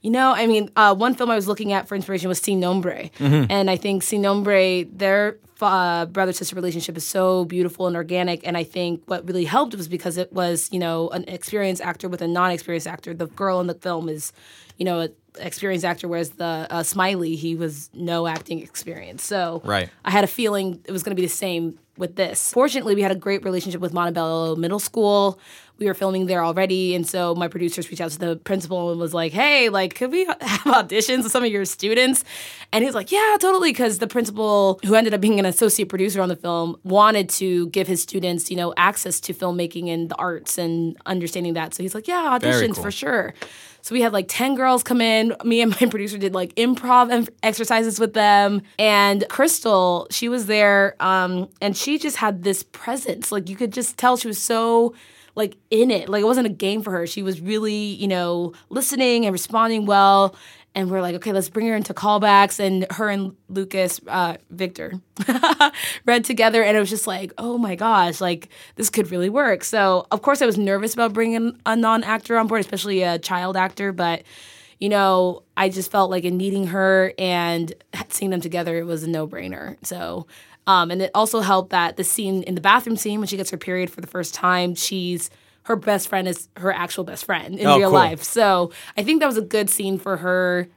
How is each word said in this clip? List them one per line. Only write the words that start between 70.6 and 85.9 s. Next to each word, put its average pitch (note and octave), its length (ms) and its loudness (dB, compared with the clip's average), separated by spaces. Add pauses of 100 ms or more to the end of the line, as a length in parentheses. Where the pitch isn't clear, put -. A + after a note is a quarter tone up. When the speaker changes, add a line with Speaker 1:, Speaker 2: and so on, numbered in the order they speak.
Speaker 1:
about A#3 200 0
bringing A3+ 520 0
a A3+ 100 2
non-actor A3+ 640 0
on A3+ 100 2
board, A3 140 0
especially F#3+ 400 -2
a F3 180 0
child F#3 380 -4
actor. F#3+ 340 -2
But, E3+ 320 -2 (560)
you G3+ 100 -2
know, F#3 540 4 (120)
I F#3+ 140 2
just F#3 220 -6
felt F#3+ 200 2
like F3+ 120 -2
in F3+ 140 0
meeting G3 300 -2
her F#3+ 500 4
and E3+ 560 -2 (360)
seeing F#3+ 220 -4
them F3+ 100 -2
together, E3+ 360 -4
it E3 80 -4
was E3 180 -6
a D#3+ 60 -6
no-brainer. F#2 720 -8
So, - 440 -10 (400)
um, F3 240 4
and F#3 100 -2
it F#3+ 140 -2
also A3 260 2
helped F#3+ 300 2
that E3+ 260 0
the F#3+ 60 -4
scene F#3+ 400 -2
in F#3 120 -6
the E3+ 60 -6
bathroom A3+ 360 4
scene, G#3 220 -4
when G3+ 80 -4
she G3+ 100 -6
gets F#3 120 -6
her F3+ 80 -10
period F3+ 320 -4
for - 120 -16
the F3 60 -14
first F3 280 -8
time, F3+ 400 0
she's, F3+ 540 -4 (340)
her A#3 120 0
best G3+ 320 0